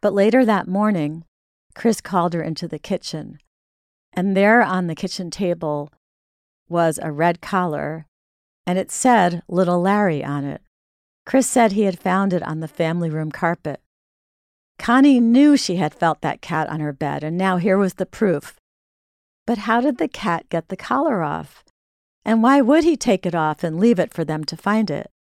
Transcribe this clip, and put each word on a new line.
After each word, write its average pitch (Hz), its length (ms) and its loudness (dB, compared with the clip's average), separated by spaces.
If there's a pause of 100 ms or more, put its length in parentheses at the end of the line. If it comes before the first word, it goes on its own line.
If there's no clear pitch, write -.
But 202 120 0
later 214 320 4
that 208 220 0
morning, 175 560 -2 (520)
Chris - 260 -2
called 175 320 -2
her 165 80 -6
into 160 260 -8
the 156 120 -10
kitchen, - 580 -10 (720)
and 185 240 -2
there 214 280 6
on 185 240 -2
the 160 80 -6
kitchen 180 340 -8
table 160 640 -4 (760)
was 165 320 0
a 160 120 -8
red 165 280 0
collar, 156 680 -4 (580)
and 180 140 -2
it - 100 -6
said 180 580 2
"Little 175 320 0
Larry" 190 440 0
on 143 200 -6
it. 139 200 -10 (640)
Chris 262 200 2
said 226 260 2
he 208 100 0
had 185 160 -2
found 190 340 0
it 175 80 0
on 156 200 -8
the 160 60 -8
family 165 440 -4
room 156 200 -6
carpet. 165 480 -4 (1000)
Connie 262 400 6
knew 262 360 6
she 190 200 0
had 165 180 -2
felt 165 280 -2
that - 200 -4
cat 160 260 -4
on 156 120 -6
her 151 120 -4
bed, 143 320 -6
and 160 140 -4
now 185 200 0
here 190 200 2
was 196 160 0
the 277 140 -6
proof. - 480 -2 (880)
But 233 140 -2
how 226 200 0
did 254 200 0
the 311 80 -2
cat - 420 -6
get 165 200 -6
the 190 80 -8
collar 254 440 -2
off? 151 420 -8 (640)
And 220 160 2
why 269 180 6
would 294 260 4
he 320 120 2
take 196 260 0
it 175 120 -4
off 156 280 -2
and 165 160 -4
leave 220 200 4
it - 160 -2
for 165 100 -4
them 156 200 -4
to 165 120 -10
find 214 320 0
it? - 220 -8 (120)